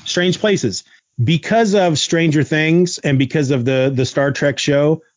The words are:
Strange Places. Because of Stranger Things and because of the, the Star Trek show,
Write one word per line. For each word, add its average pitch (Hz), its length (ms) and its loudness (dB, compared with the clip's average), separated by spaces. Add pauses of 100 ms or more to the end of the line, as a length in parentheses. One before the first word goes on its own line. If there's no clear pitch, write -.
Strange 175 340 -2
Places. 180 440 -2 (400)
Because 196 520 0
of 175 220 2
Stranger 160 460 0
Things 160 560 0
and 143 180 0
because 135 340 0
of 127 140 -2
the, 131 280 0
the 127 120 0
Star 139 260 -2
Trek 143 280 -2
show, 147 420 0 (160)